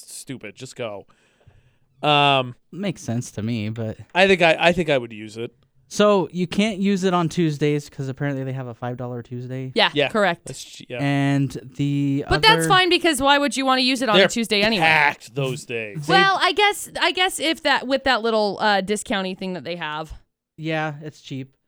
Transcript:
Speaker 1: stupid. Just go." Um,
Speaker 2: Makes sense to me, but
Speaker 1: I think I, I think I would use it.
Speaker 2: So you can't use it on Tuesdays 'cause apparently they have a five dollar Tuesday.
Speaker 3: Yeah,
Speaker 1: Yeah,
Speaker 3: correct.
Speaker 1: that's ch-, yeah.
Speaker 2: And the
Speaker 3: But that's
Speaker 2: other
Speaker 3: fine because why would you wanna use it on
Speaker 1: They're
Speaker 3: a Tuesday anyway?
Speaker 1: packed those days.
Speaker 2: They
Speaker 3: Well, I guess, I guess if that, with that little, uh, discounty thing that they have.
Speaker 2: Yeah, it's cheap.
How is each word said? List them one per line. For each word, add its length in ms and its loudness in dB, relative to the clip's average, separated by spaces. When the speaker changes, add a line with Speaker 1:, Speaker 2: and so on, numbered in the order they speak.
Speaker 1:
stupid. 440 -14
Just 180 -16
go." 320 -10
Um, 540 2
Speaker 2:
Makes 300 -6
sense 300 -4
to 100 -8
me, 280 -4
but 280 -8
Speaker 1:
I 100 6
think 160 4
I, 160 6
I 140 4
think 180 -2
I 80 4
would 140 -10
use 240 -14
it. 180 -8
Speaker 2:
So 400 4
you 160 -2
can't 320 -2
use 260 2
it 100 2
on 160 2
Tuesdays 580 0
'cause 200 -10
apparently 360 -4
they 80 -6
have 140 -8
a 80 -12
five 240 -8
dollar 240 -8
Tuesday. 520 -10
Speaker 3:
Yeah, 200 2
Speaker 1:
Yeah, 160 2
Speaker 3:
correct. 340 0
Speaker 1:
that's 180 -12
ch-, 240 -18
yeah. 140 -10
Speaker 2:
And 500 0
the 520 -2
Speaker 3:
But 140 0
that's 240 6
Speaker 2:
other 20 2
Speaker 3:
fine 220 4
because 320 2
why 160 6
would 180 -2
you 80 -2
wanna 160 2
use 220 0
it 80 0
on 80 4
Speaker 1:
They're 80 6
Speaker 3:
a 20 4
Tuesday 320 -2
anyway? 220 2
Speaker 1:
packed 520 4
those 300 -4
days. 420 -8
Speaker 2:
They 60 2
Speaker 3:
Well, 300 6
I 100 2
guess, 380 0
I 120 2
guess 280 -2
if 220 -2
that, 240 0
with 180 0
that 160 2
little, 400 0
uh, 220 2
discounty 520 -4
thing 200 -8
that 100 -10
they 120 -8
have. 360 -8
Speaker 2:
Yeah, 420 -4
it's 220 -16
cheap. 340 -12